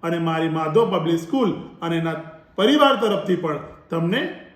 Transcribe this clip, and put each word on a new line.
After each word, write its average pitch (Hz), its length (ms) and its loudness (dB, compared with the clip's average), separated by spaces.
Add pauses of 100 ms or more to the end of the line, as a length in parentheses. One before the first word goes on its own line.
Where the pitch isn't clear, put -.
અને 170 180 -2
મારી 165 300 0
માધવ 160 500 2
પબ્લિક 165 200 0
સ્કૂલ 233 320 0 (300)
અને 170 160 -2
એના 165 160 -2 (420)
પરિવાર 277 400 6
તરફથી 202 400 0
પણ 151 240 -4 (300)
તમને 185 560 -4 (100)